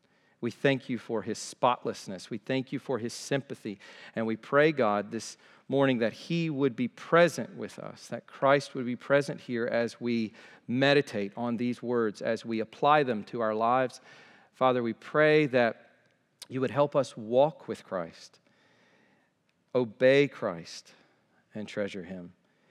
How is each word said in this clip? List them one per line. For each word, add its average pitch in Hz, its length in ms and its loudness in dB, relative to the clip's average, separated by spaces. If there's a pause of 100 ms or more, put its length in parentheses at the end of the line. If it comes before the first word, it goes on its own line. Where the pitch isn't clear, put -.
(400)
We 120 120 -6
thank 135 360 0
you 120 120 -6
for 107 240 -6
his 107 160 -8
spotlessness. - 880 -4
We 117 80 -8
thank 131 340 -4
you 143 60 -6
for 123 220 -4
his 113 120 -6
sympathy. 120 680 -8 (360)
And 113 120 -2
we 113 80 -2
pray, 147 360 4
God, 104 380 2
this 113 260 -10 (320)
morning 135 300 2
that 110 160 0
he 170 380 -4
would 135 240 0
be 123 120 -2
present - 680 2
with - 220 -12
us, - 280 -14
that 120 200 -10
Christ 139 480 2
would 131 100 -6
be 123 100 -6
present 143 460 0
here 120 240 -4
as 117 340 -2
we 117 320 -2 (360)
meditate 131 680 0
on 120 220 -4
these 123 240 -4
words, 117 400 -2
as 117 240 -4
we 113 140 -4
apply 147 440 2
them 110 220 -4
to 120 160 -8
our 110 140 0
lives. 120 440 0 (540)
Father, 127 300 2
we 113 100 -2
pray 151 540 4
that 120 420 0 (600)
you 131 120 -6
would 120 100 -2
help 143 240 0
us 135 220 0
walk 123 500 0
with - 160 -8
Christ, - 560 -10 (1300)
obey 127 540 4
Christ, - 640 -10 (640)
and 104 120 -10
treasure 101 360 -6
him, 90 280 -14 (400)